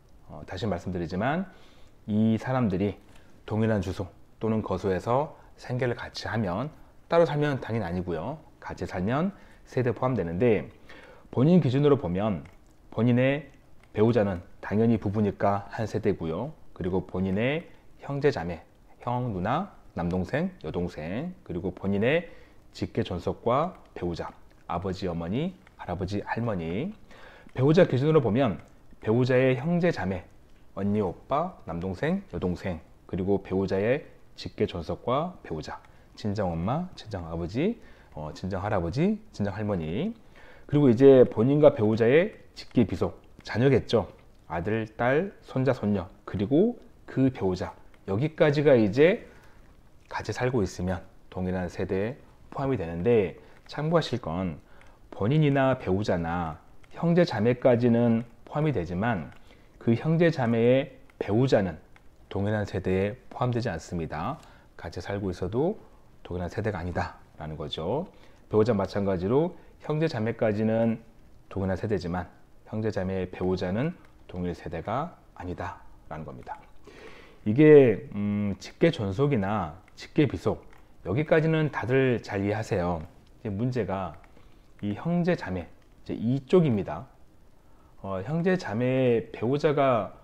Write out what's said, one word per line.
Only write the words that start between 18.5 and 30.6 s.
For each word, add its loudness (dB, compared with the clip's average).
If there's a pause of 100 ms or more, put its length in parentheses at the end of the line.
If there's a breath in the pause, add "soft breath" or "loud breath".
형, -4
누나, -2 (220)
남동생, -2 (140)
여동생, -6 (100)
그리고 -6
본인의 0 (440 loud breath)
직계 -4
존속과 -2 (140)
배우자, -6 (380)
아버지, -4
어머니, -4 (220)
할아버지, -6
할머니. -4 (600 loud breath)
배우자 6
기준으로 4
보면 0 (400)
배우자의 2
형제, 0
자매, -4 (500)